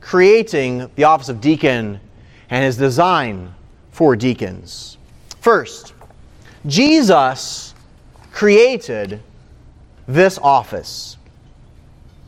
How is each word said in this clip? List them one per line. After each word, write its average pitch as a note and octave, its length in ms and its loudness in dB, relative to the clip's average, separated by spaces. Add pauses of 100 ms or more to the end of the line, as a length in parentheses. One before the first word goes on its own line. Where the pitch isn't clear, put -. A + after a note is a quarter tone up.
creating D#3+ 960 0
the C#3+ 80 2
office D3 240 2
of A#2 120 -8
deacon A#2+ 600 0 (500)
and C3 140 -2
his C3 120 -2
design B2+ 760 -2 (380)
for C#3+ 240 2
deacons. F#2+ 800 -8 (440)
First, - 520 -2 (720)
Jesus F3 1080 0 (580)
created G3+ 880 0 (880)
this F3+ 300 2
office. - 800 -4 (1120)